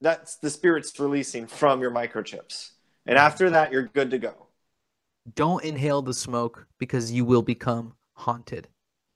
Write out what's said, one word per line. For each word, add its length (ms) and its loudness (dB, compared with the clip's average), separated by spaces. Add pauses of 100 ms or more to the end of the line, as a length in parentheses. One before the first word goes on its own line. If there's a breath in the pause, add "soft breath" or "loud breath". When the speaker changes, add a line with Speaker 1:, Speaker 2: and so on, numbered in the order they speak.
Speaker 1:
that's 360 -2
the 140 -6
spirits 480 0
releasing 480 -4
from 340 2
your 120 -2
microchips. 800 -8 (360)
And 100 4
after 340 6
that, 200 4
you're 160 0
good 240 -2
to 80 -2
go. 300 -8 (880)
Speaker 2:
Don't 260 0
inhale 400 0
the 120 -4
smoke 520 -6 (120)
because 340 -4
you 120 0
will 180 6
become 520 -4 (200)
haunted. 520 -8 (500)